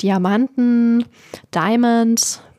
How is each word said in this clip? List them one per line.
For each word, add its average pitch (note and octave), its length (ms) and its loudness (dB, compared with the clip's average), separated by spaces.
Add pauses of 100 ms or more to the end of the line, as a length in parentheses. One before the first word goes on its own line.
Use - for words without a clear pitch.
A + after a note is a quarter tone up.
Diamanten, A#3 1040 0 (500)
Diamond, A#3 880 0 (180)